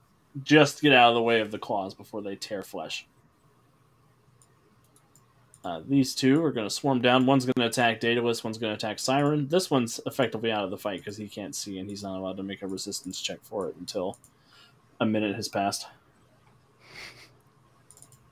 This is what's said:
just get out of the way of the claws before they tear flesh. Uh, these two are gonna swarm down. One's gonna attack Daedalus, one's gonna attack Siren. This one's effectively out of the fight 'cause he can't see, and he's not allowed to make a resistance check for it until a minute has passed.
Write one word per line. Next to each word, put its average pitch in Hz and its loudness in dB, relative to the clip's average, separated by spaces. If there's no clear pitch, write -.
just 147 6
get 147 6
out 123 10
of 117 4
the 117 4
way 117 4
of 104 -4
the 107 -8
claws 98 -6
before 101 -12
they 98 -8
tear 95 -8
flesh. - -10
Uh, 85 -8
these 135 2
two 139 4
are 147 0
gonna 110 -4
swarm 135 0
down. 127 6
One's 131 4
gonna 123 2
attack 117 2
Daedalus, 117 0
one's 110 -6
gonna 110 -4
attack 107 -6
Siren. 143 2
This 180 0
one's 123 0
effectively 113 -2
out 104 -2
of 92 -6
the 101 -8
fight 92 -6
'cause 101 -10
he 107 -10
can't 98 -12
see, 98 -8
and 98 -10
he's 101 -10
not 95 -8
allowed 95 -6
to 95 -8
make 98 -10
a 98 -8
resistance 92 -8
check 85 -8
for 98 -6
it - -10
until 92 -6
a 117 2
minute 107 0
has 107 -8
passed. 101 -2